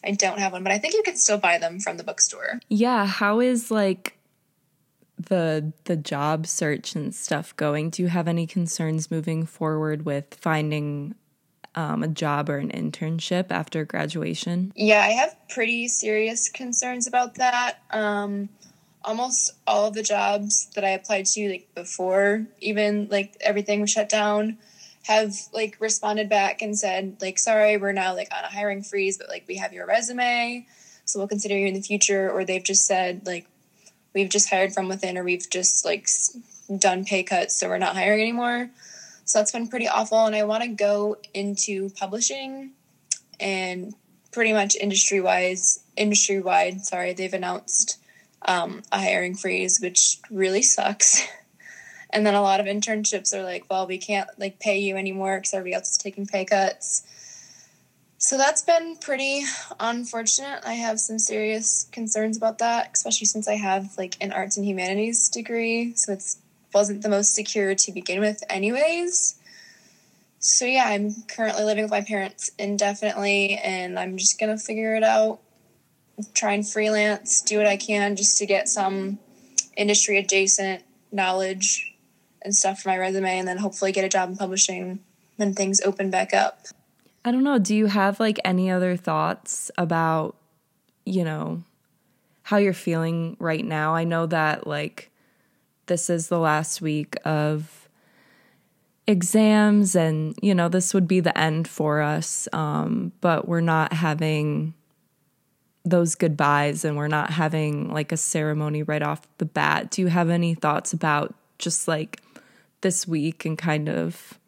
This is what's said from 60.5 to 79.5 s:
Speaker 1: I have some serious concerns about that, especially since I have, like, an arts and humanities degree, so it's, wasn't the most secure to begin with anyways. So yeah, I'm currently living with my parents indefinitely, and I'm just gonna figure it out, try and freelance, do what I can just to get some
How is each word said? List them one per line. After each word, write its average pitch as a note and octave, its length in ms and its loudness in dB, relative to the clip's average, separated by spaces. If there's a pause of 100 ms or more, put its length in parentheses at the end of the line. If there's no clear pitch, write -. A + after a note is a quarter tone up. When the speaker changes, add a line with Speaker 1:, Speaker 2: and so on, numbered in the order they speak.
Speaker 1:
I A3+ 80 -4
have A3+ 260 -2
some A3 180 -4
serious A3 760 0
concerns A3 420 -2
about A3 220 -2
that, A#3 360 0
especially A3 340 0
since G#3+ 200 -2
I G#3+ 80 0
have, G3 420 -2
like, F#3 220 -8
an G3 140 -4
arts G3+ 240 -4
and G3+ 80 -2
humanities G3 640 0
degree, A#3 640 -2
so - 160 0
it's, - 240 -6 (380)
wasn't G3+ 280 2
the A3 60 -2
most G3+ 260 4
secure G3+ 420 0
to G3 180 2
begin F#3 260 -4
with G#3+ 300 0
anyways. D4+ 840 0 (1040)
So - 260 2
yeah, B3+ 220 4
I'm G#3 260 0 (160)
currently A3 340 -2
living G#3+ 220 0
with G#3 60 -4
my G3+ 100 0
parents G3+ 580 -6
indefinitely, G3+ 1040 0
and F#3 340 -4
I'm F#3 200 -6
just - 200 4
gonna A3 200 -2
figure A3 380 -4
it A3 80 2
out, A3 360 2 (920)
try G#3 180 0
and G#3 160 0
freelance, G#3+ 720 0
do G#3+ 180 0
what G#3 100 6
I G3+ 100 4
can G3+ 400 0
just G3 220 4
to G#3 60 -2
get G3 220 2
some G3 500 -2 (600)